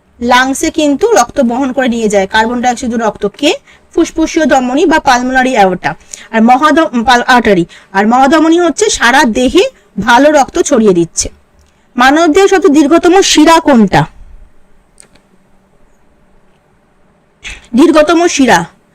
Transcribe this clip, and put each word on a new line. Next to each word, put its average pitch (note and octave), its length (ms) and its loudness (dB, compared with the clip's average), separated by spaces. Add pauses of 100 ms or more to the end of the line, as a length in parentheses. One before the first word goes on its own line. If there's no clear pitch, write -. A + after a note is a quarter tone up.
(200)
লাংসে B3+ 500 -2
কিন্তু D4+ 420 -2
রক্ত - 280 0
বহন B3+ 320 -2
করে B3+ 160 -2
নিয়ে A3+ 200 -4
যায় G3 180 -2
কার্বন A3+ 340 -4
ডাইঅক্সাইড A#3+ 340 -4
রক্ত। A3+ 320 -6
কে? C#4+ 260 -2 (420)
ফুসফুসীয় D#4+ 520 -2
ধমনী C4+ 400 0
বা D#4 120 0
পালমোনারি B3+ 540 -2
অ্যাওর্টা। F#3 420 -2 (360)
আর A3 120 -2
মহাধম-, D4+ 640 0
পাল-, B3 220 0
আর্টারি। A3+ 400 0 (260)
আর G3 140 0
মহাধমনী D#4 540 2
হচ্ছে F4+ 300 -2
সারা C4+ 340 0
দেহে B3+ 380 0 (380)
ভালো B3 300 2
রক্ত D4 280 0
ছড়িয়ে A3+ 360 2
দিচ্ছে। E3+ 340 -4 (680)
মানবদেহের D#4 520 2
সবচেয়ে F#4+ 260 0
দীর্ঘতম E4 480 2
শিরা D#4+ 380 2
কোনটা? A3 440 2 (3750)
দীর্ঘতম E4 520 2
শিরা, A3+ 380 0 (300)